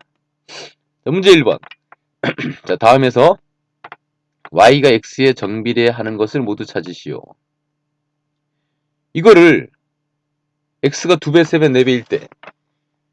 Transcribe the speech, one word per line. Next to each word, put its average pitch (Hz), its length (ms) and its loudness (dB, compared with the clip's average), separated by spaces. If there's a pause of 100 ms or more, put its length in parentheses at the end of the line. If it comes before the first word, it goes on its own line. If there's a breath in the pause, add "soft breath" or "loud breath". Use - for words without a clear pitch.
(1040 loud breath)
자, 120 60 -8
문제 190 200 0
일 160 140 4
번. 98 140 -2 (640)
<clears throat> - 440 -10
자, 90 100 -6
다음에서 127 600 2 (1120)
Y가 131 380 4
X에 131 460 0
정비례하는 113 840 -6
것을 107 240 -4
모두 107 240 -8
찾으시오. 85 580 -14 (1900)
이거를 170 560 4 (1120)
X가 165 340 -2
두 151 160 -8
배, 170 120 4
세 160 140 -4
배, 156 100 2
네 127 160 2
배일 123 200 -4
때 - 220 -8 (880)